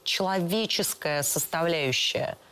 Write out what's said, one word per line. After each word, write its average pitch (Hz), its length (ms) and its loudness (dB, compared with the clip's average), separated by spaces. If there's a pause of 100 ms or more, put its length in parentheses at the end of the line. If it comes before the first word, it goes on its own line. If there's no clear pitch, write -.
человеческая 185 1160 0
составляющая. 156 1120 0 (140)